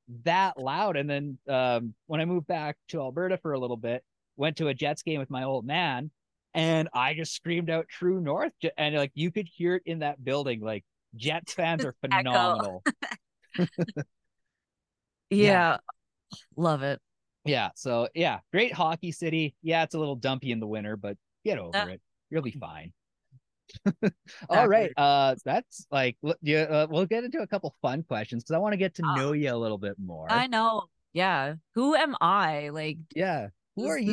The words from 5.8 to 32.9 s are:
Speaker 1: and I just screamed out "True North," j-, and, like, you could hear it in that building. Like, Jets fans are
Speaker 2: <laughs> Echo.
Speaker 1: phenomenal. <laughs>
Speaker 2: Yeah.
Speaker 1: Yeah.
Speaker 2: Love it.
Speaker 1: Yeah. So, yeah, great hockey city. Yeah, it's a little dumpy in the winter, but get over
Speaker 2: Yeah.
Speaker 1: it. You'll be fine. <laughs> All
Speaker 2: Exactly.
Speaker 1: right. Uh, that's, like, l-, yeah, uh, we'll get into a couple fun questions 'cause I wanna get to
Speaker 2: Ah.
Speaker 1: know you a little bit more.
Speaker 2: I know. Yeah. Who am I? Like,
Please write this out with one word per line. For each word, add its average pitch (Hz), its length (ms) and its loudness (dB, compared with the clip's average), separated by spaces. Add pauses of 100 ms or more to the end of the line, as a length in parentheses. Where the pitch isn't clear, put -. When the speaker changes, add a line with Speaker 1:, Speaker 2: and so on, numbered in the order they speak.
Speaker 1:
and 160 400 4
I 131 180 2
just 156 220 -6
screamed 170 340 -2
out 165 220 0
"True 180 280 0
North," 180 340 -2 (100)
j-, 165 160 -2
and, 151 180 0
like, 143 180 0
you 165 160 0
could 202 160 -4
hear 170 280 0
it 185 100 -2
in 165 140 -4
that 147 260 -4
building. 131 380 0
Like, 107 240 -4 (300)
Jets 151 360 -4
fans 165 320 0
are 127 140 -4
Speaker 2:
<laughs> - 60 -6
Echo. 139 40 -4
Speaker 1:
phenomenal. 123 760 2 (720)
<laughs> 165 520 -4 (1200)
Speaker 2:
Yeah. 202 160 6
Speaker 1:
Yeah. 180 300 6 (800)
Speaker 2:
Love 160 260 2
it. 139 180 -2 (440)
Speaker 1:
Yeah. 120 300 0
So, 120 400 0
yeah, 156 260 0 (120)
great 214 200 2
hockey 165 400 -2
city. 160 500 -2
Yeah, 165 220 2
it's 156 100 -4
a 165 40 -4
little 143 180 -2
dumpy 131 360 -2
in 113 80 -2
the 110 60 -4
winter, 107 300 -4
but 101 200 -8 (280)
get 202 140 0
over 92 200 -8
Speaker 2:
Yeah. 202 100 -2
Speaker 1:
it. 190 120 -12 (300)
You'll 156 120 -2
be 127 80 -6
fine. 82 420 -12 (920)
<laughs> - 20 -14
All 202 80 2 (560)
Speaker 2:
Exactly. 240 180 8
Speaker 1:
right. 202 280 6
Uh, 139 480 6
that's, - 460 -4
like, 131 340 2
l-, 156 180 0
yeah, 156 200 4
uh, 156 280 2
we'll 165 160 2
get 226 180 0
into 254 160 -4
a 208 60 -4
couple - 340 -4
fun 147 220 0
questions 117 420 -4
'cause 160 100 -2
I 160 40 2
wanna 208 180 0
get 185 200 0
to 175 80 -6
Speaker 2:
Ah. 143 100 2
Speaker 1:
know 135 180 0
you 147 200 0
a 120 40 -2
little 110 220 -2
bit 101 200 -6
more. 82 300 -8
Speaker 2:
I 240 200 2
know. 226 380 0 (260)
Yeah. 165 420 0 (200)
Who 269 200 4
am 294 260 2
I? 160 500 4
Like, 156 280 -4 (160)